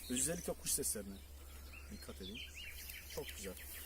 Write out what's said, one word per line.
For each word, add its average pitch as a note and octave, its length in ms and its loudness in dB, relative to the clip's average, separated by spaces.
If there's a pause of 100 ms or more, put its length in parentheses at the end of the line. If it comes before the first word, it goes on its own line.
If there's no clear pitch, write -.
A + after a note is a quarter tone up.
(100)
Özellikle D#3+ 420 6
kuş - 180 2
seslerine G#2 460 4 (760)
dikkat - 240 -6
edin. G3 220 -2 (760)
Çok D3+ 120 2 (100)
güzel. G3 180 -2 (320)